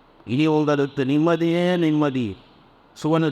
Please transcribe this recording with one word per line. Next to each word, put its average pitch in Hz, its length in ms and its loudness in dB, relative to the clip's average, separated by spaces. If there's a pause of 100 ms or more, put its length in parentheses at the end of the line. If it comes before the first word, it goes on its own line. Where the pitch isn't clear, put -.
(260)
இனி 131 200 0
உங்களுக்கு 147 580 0
நிம்மதியே 165 760 0
நிம்மதி, 147 580 0 (680)
சுவன 160 280 0